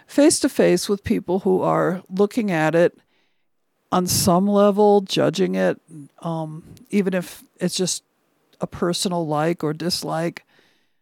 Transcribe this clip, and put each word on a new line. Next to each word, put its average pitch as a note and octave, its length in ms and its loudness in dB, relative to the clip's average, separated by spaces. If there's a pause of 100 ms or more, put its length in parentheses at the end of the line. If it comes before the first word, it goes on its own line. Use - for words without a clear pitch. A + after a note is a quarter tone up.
face D4 340 4
to D4 80 2
face F3+ 380 2
with G3+ 160 -4
people F#3 360 -2
who F#3 220 0
are D#3+ 480 0
looking G3+ 420 -2
at D#3 240 0
it E3+ 220 2 (960)
on F3+ 140 0
some F#3 420 2
level, G#3 540 4
judging F3+ 540 0
it, F#3 260 -2 (380)
um, D#3+ 440 -8 (280)
even G3 220 0
if F3+ 300 -6 (160)
it's F3+ 160 -2
just - 280 -4 (580)
a - 60 -4
personal F3 580 -4
like D#3 380 -2
or D#3 100 -2
dislike. D#3+ 720 -6 (560)